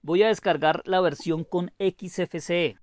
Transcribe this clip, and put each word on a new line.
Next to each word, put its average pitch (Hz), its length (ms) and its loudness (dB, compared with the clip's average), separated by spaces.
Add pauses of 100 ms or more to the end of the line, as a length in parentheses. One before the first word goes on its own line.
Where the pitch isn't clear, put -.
Voy 175 220 2
a 226 60 6
descargar 160 560 0
la 185 140 2
versión 160 440 0
con 175 340 -4
X 190 400 -4
F 175 220 -4
C 175 260 0
E. 110 180 -4